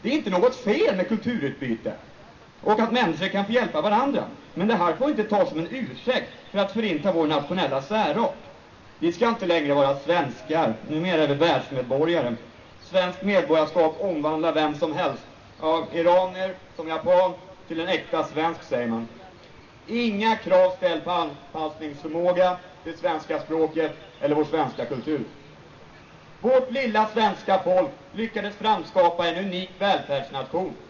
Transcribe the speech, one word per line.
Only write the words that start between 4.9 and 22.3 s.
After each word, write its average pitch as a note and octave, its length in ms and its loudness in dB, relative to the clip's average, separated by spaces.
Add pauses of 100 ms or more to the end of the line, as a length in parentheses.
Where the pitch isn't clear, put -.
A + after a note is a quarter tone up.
får C4+ 180 0
inte G#3+ 140 0
tas F#3+ 240 2
som D3+ 100 -6
en E3+ 120 -4
ursäkt A#3+ 600 -4 (200)
för G3 80 -2
att G3 140 0
förinta F#3+ 400 0
vår E3 140 2
nationella D3 560 0
särart. G3+ 520 0 (640)
Vi E3+ 140 0
ska A#3 160 2
inte G#3 180 -2
längre D3+ 280 2
vara C#3 240 4
svenskar, D3+ 760 0 (140)
numera D#3+ 340 0
är C#3+ 60 2
vi C#3+ 60 2
världsmedborgare. C#3 1000 0 (480)
Svenskt F#3 400 -2
medborgarskap D#3+ 760 4
omvandlar D#3 520 0
vem D3+ 220 2
som D#3 180 -2
helst, C#3 300 -2 (380)
av D#3+ 320 0
iranier F#3 640 2 (220)
som D#3+ 120 -8
japan, F3 440 4 (360)
till E3 120 -6
en F3 80 -4
äkta D#3+ 360 -2
svensk, D#3 380 -2
säger A#2+ 240 -4
man. A2+ 220 -4 (800)
Inga A3+ 500 0
krav F#3 340 4
ställs E3 340 -2
på F3 60 -4
anpassningsförmåga, E3 1500 -2 (280)